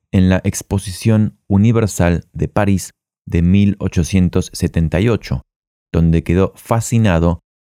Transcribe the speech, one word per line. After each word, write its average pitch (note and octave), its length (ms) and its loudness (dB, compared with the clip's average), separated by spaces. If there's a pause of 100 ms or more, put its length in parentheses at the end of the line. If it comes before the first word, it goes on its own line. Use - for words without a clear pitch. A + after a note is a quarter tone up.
(140)
en F#2 140 4
la F#2 160 2
Exposición G#2 1040 -2
Universal G2+ 840 0
de E2+ 160 -4
París G2+ 420 -2 (340)
de E2+ 160 0
mil G2 380 2
ochocientos F2+ 720 -2
setenta D#2+ 480 -2
y G#2+ 80 0
ocho, F2+ 360 -4 (500)
donde E2 280 2
quedó F#2 360 0
fascinado G2 840 0 (240)